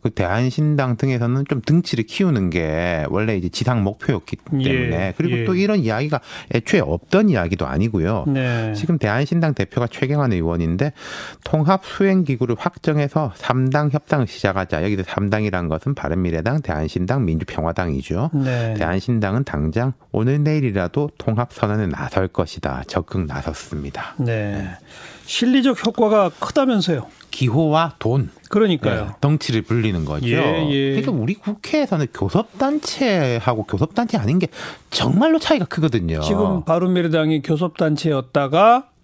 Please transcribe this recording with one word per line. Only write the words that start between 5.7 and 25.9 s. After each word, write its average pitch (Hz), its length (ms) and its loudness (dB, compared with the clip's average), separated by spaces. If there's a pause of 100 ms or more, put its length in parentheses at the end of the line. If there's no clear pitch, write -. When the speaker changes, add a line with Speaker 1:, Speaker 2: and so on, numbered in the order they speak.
Speaker 1:
이야기가 131 400 0 (340)
애초에 135 280 2
없던 92 480 2
이야기도 87 360 0
아니고요. 92 640 0
Speaker 2:
네. 123 480 -2
Speaker 1:
지금 156 220 0
대한신당 143 560 0
대표가 117 340 -2
최경환 135 460 0
의원인데, 85 580 0 (540)
통합 156 400 2
수행기구를 139 760 2
확정해서 147 760 0
삼 131 340 0
당 147 220 2
협상을 143 360 0
시작하자. 92 560 -2
여기서 95 200 0
삼 101 260 -2
당이란 98 400 0
것은 80 260 -2
바른미래당, 87 680 -2
대한신당, 90 600 -2
민주평화당이죠. 82 1120 -2
Speaker 2:
네. 123 440 -2
Speaker 1:
대한신당은 104 680 0
당장 80 480 -2 (180)
오늘 131 320 2
내일이라도 139 760 0
통합 117 360 -2
선언에 104 340 0
나설 92 400 -2
것이다. 71 600 -4
적극 90 380 -2
나섰습니다. 73 920 -8
Speaker 2:
네. 135 80 -2
Speaker 1:
네. 104 440 -4 (560)
Speaker 2:
실리적 254 640 2
효과가 214 420 4 (120)